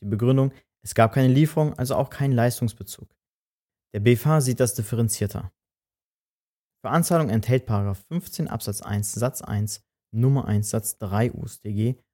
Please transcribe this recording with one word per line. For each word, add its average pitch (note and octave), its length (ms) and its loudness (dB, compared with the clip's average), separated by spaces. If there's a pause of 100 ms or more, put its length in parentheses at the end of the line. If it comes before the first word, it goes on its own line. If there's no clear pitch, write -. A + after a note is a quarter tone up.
Die - 20 -16
Begründung, B2+ 480 2 (320)
es - 100 -12
gab A2+ 200 4
keine C3 180 4
Lieferung, D3+ 400 2
also B2+ 220 -4
auch C3+ 160 -2
keinen C#3 240 0
Leistungsbezug. A#2 720 -2 (840)
Der G#2 60 -2
B A#2+ 120 6
F A#2+ 140 2
H D#3 160 4
sieht B2+ 180 -2
das B2 140 2
differenzierter. G#2+ 760 -4 (1300)
Für G2 60 -4
Anzahlung D#3+ 400 2
enthält A#2 340 0
Paragraph G2+ 420 -2
fünfzehn - 400 -6
Absatz - 360 -8
eins G#2 320 -4
Satz A#2+ 260 -4
eins G#2 400 -4 (340)
Nummer C3 300 2
eins G#2 240 0
Satz - 300 -4
drei G#2+ 340 0
U - 140 -10
S - 140 -16
T G#2+ 120 -10
G A2+ 240 -2 (180)